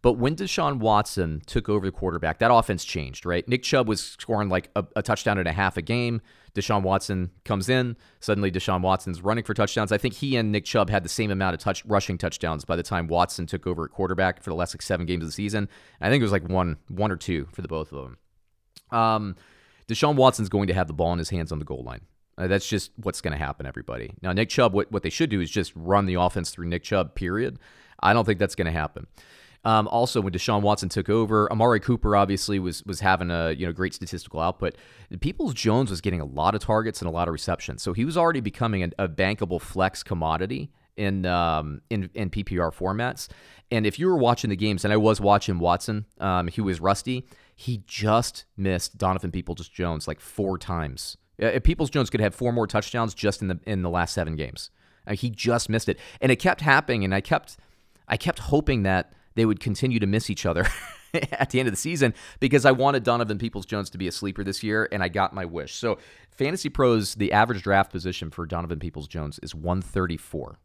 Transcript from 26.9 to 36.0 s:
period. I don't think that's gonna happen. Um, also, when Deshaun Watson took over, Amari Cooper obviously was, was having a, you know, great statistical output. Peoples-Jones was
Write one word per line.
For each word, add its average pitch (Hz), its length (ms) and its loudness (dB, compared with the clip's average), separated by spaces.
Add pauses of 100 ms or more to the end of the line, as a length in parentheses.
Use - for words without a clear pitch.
period. 107 420 -2 (400)
I 98 140 4
don't 113 120 6
think 98 140 2
that's 98 160 0
gonna 85 160 0
happen. 78 380 -4 (560)
Um, 110 240 4
also, 117 320 2
when 95 120 -2
Deshaun 104 300 0
Watson 101 260 2
took 98 220 -2
over, 107 400 4
Amari 113 300 4
Cooper 104 340 2
obviously 98 460 2
was, 87 260 -6
was 95 140 -8
having 90 320 2
a, 82 180 0
you 80 160 -2
know, 85 60 -4
great 92 200 -2
statistical - 460 -10
output. 87 380 -2 (420)
Peoples-Jones 131 720 0
was 85 100 -4